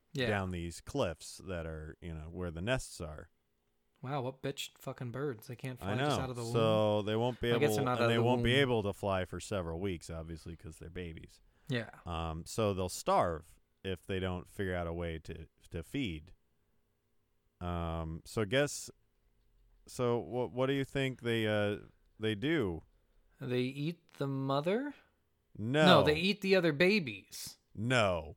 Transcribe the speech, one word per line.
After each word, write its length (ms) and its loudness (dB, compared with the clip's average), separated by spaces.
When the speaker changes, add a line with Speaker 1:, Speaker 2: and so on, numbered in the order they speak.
Speaker 1:
Yeah. 140 -2
Speaker 2:
down 240 0
these 300 -6
cliffs 640 -4
that 200 -6
are, 360 -10
you 120 -8
know, 180 -10
where 200 -6
the 100 -6
nests 400 -4
are. 280 -10
Speaker 1:
Wow, 200 -6
what 200 -8
bitch 280 -6
fucking 320 -8
birds. 360 -6
They 100 -10
can't 200 -10
fly 140 -4
Speaker 2:
I 40 0
know. 100 2
Speaker 1:
just 160 2
out 80 -4
of 80 -8
the 60 -6
womb. 100 -4
Speaker 2:
So 480 4
they 160 0
won't 240 0
be 100 2
Speaker 1:
I 80 4
guess 120 6
Speaker 2:
able, 60 2
Speaker 1:
they're 80 2
not 80 2
Speaker 2:
and 60 0
Speaker 1:
out 60 4
of 40 4
Speaker 2:
they 60 4
Speaker 1:
the 80 4
Speaker 2:
won't 200 4
be 100 4
Speaker 1:
womb. 80 6
Speaker 2:
able 220 2
to 100 -2
fly 320 0
for 160 -8
several 400 -4
weeks, 280 -4
obviously, 460 -10
'cause 220 -16
they're 120 -14
babies. 520 -12
Speaker 1:
Yeah. 220 -4
Speaker 2:
Um, 400 -4
so 280 0
they'll 160 -2
starve 540 0
if 220 -6
they 160 -2
don't 280 -4
figure 260 -2
out 120 -2
a 60 -4
way 320 -4
to, 220 -12
to 120 -6
feed. 480 -6
Um, 640 -4
so 200 -2
guess, 440 0
so 320 0
what, 320 -4
what 160 0
do 60 0
you 120 0
think 360 -2
they, 260 2
uh, 300 2
they 160 0
do? 480 0
Speaker 1:
They 200 0
eat 380 -4
the 100 -4
mother? 640 0
Speaker 2:
No. 280 4
Speaker 1:
No, 180 10
they 120 4
eat 260 2
the 140 6
other 160 6
babies. 840 0
Speaker 2:
No. 600 2